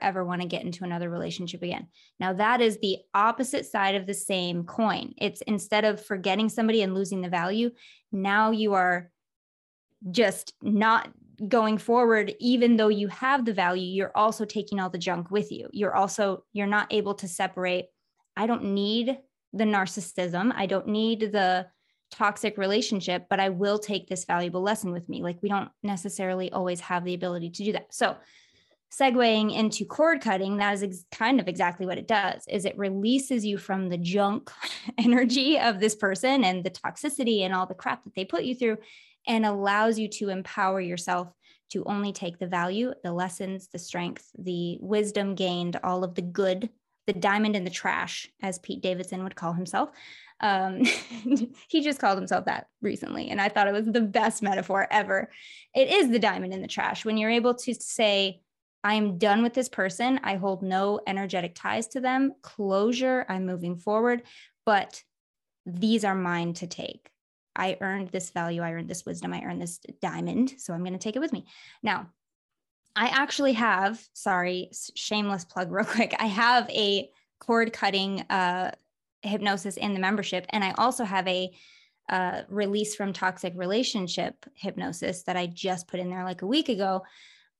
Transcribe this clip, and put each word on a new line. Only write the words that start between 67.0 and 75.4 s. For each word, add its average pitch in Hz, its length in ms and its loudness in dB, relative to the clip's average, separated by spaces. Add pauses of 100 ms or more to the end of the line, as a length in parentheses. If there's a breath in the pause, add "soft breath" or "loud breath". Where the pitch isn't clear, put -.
I 185 260 -2
earned 190 280 -4
this 180 200 -6
value. 170 320 -4
I 170 120 -2
earned 165 160 -8
this 175 160 -10
wisdom. 175 280 -8
I 175 80 -6
earned 175 200 -6
this 175 180 -10 (220)
diamond. 175 560 -2
So - 160 -10
I'm 170 100 -6
gonna 185 140 -6
take 214 180 -6
it 262 40 -2
with 302 140 -2
me." - 120 -10 (380 loud breath)
Now, 190 260 -2 (840)
I 220 140 4
actually 277 440 2
have, 214 500 2 (100)
sorry, 180 580 0
s-, - 240 -12
shameless 202 500 -2